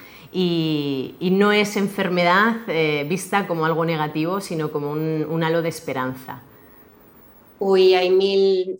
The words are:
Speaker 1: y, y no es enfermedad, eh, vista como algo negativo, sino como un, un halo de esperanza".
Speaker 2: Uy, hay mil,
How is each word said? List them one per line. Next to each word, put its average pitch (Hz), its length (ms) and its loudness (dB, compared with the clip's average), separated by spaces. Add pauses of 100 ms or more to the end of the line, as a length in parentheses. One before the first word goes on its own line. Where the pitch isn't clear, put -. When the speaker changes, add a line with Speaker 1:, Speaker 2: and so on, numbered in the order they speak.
(320)
Speaker 1:
y, 156 880 -2
y 180 120 0
no 202 200 4
es 208 240 2
enfermedad, 190 840 2 (100)
eh, 156 400 0
vista 190 400 -2
como 160 180 -2
algo 165 200 0
negativo, 160 560 -2
sino 156 300 -6
como 143 200 -4
un, 156 380 -2
un 165 140 -2
halo 165 180 0
de 165 80 -2
esperanza". 131 760 -8 (1160)
Speaker 2:
Uy, 190 340 6
hay 180 160 2
mil, 190 720 2